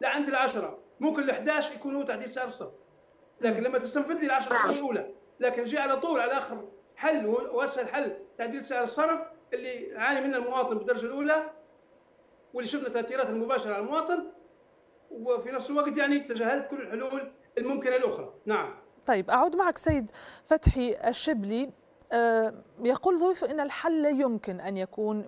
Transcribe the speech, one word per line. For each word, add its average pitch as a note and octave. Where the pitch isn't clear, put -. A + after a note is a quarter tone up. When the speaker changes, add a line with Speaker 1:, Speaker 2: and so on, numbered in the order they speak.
Speaker 1:
لعند C#4+
العشرة، B3+
ممكن D4+
الحداش D4
يكون C#4
هو C#4
تعديل A3+
سعر B3+
الصرف. -
لكن A3
لما B3+
تستنفذ D4
لي D#4+
العشرة C4
الحلول A3
الأولى، C4
لكن B3
جاء C#4
على C4+
طول E4
على A#3+
آخر A3
حل C#4
وأسهل B3
حل C4+
تعديل A#3
سعر B3
الصرف D#4
اللي B3
يعاني C4
منه C4+
المواطن B3
بالدرجة G#3+
الأولى، D4
واللي A#3+
شفنا C#4
تأثيراته A#3+
المباشرة A3+
على G3+
المواطن، D#4+
وفي A#3+
نفس C4
الوقت D4
يعني C#4+
تجاهلت B3+
كل C#4
الحلول C4
الممكنة B3+
الأخرى. G#3+
نعم. F#3
Speaker 2:
طيب، G3+
أعود D4+
معك F4+
سيد C#4
فتحي B3+
الشبلي. A#3+
آه، A3+
يقول D4
ضيف F4
إن C#4
الحل D4+
يمكن B3
أن G3
يكون G#3+